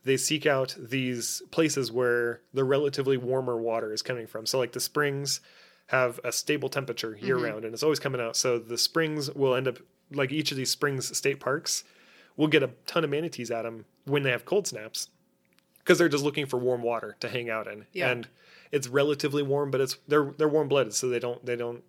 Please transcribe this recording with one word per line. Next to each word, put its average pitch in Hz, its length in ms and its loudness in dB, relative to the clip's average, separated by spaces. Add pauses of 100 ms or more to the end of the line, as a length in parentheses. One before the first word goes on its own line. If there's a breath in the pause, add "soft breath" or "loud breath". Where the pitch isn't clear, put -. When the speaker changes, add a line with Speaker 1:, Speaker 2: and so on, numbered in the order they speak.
Speaker 1:
they 135 140 4
seek 151 260 -2
out 135 340 2
these 127 600 -4 (100)
places 143 400 2
where 120 520 0 (100)
the 135 100 0
relatively 139 540 2
warmer 127 400 -2
water 113 340 -2
is 107 120 -6
coming 120 240 -6
from. 113 180 -12
So, 135 140 0
like, 120 140 0
the 120 80 -6
springs 143 600 -2 (460 loud breath)
have 127 360 0
a 123 80 -4
stable 143 380 -2
temperature 117 540 -4
year 131 140 2
Speaker 2:
Mm-hmm. 120 100 0
Speaker 1:
round, 110 180 -6
and 110 80 -6
it's 117 100 -6
always 151 180 2
coming 131 200 -2
out. 113 160 -4
So 120 220 2
the 117 180 -6
springs 151 540 0
will 135 240 2
end 131 120 0
up, 120 120 -2 (340)
like, 139 180 0
each 151 200 0
of 139 80 -4
these 127 120 -2
springs 139 460 -2
state 139 240 0
parks - 440 -2 (520 soft breath)
will 156 120 2
get 147 140 6
a 123 60 0 (180)
ton 165 180 0
of 143 40 -2
manatees 143 420 -4
at 113 140 -4
'em 113 220 -10 (180)
when 143 200 0
they 131 60 4
have 120 140 -2
cold 196 220 0
snaps, 110 420 -8 (760)
'cause 175 120 8
they're 165 120 6
just 143 140 2
looking 147 200 0
for 131 140 -2
warm 123 240 0
water 113 380 -2
to 117 100 -4
hang 120 180 -4
out 110 180 -2
in. 107 280 -12
Speaker 2:
Yeah. 135 160 2
Speaker 1:
And 120 180 -2 (440 loud breath)
it's 135 160 0
relatively 143 540 2
warm, 139 280 0
but 135 100 2
it's, 131 160 0 (100)
they're, 139 300 4
they're 151 120 2
warm-blooded, 143 440 2
so 127 160 -2
they 123 120 0
don't, 120 260 -6
they 120 100 -2
don't 120 320 -8